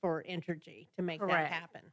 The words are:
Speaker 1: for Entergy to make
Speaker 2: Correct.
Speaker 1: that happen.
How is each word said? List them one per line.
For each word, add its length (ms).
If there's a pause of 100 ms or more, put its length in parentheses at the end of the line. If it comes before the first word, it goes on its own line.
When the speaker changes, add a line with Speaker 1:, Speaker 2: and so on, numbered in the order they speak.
Speaker 1:
for 260
Entergy 680
to 80
make 160
Speaker 2:
Correct. 320
Speaker 1:
that 20
happen. 280 (120)